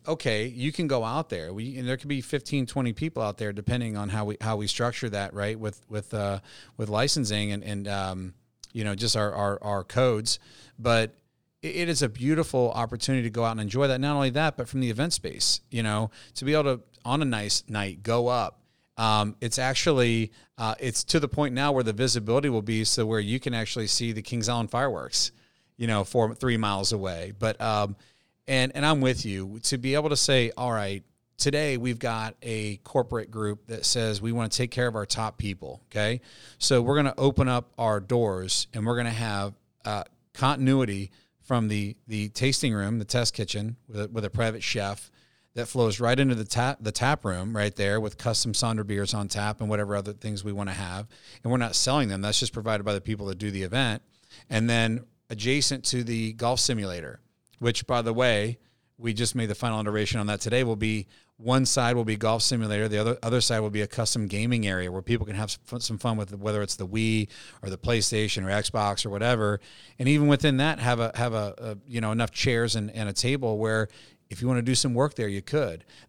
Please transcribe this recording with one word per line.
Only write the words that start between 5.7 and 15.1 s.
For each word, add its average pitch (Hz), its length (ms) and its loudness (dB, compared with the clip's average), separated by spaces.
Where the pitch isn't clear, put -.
with, 107 220 -6
uh, 101 280 -2
with 110 140 -4
licensing 104 640 2
and, 101 120 -6
and, 101 240 -6
um, 95 460 -4
you 110 100 -4
know, 104 100 -2
just 110 220 0
our, 104 180 0
our, 101 280 0
our 101 220 -2
codes. 117 540 2
But 113 360 2
it, 156 140 -6
it 170 120 0
is 143 140 2
a 131 60 2
beautiful 131 640 2
opportunity 120 520 0
to 113 60 -2
go 117 140 0
out 113 80 2
and 110 100 -4
enjoy 117 240 2
that. 131 140 2
Not 147 140 2
only 139 160 2
that, 147 280 0
but 123 100 -4
from 135 120 -2
the 123 100 0
event 139 240 0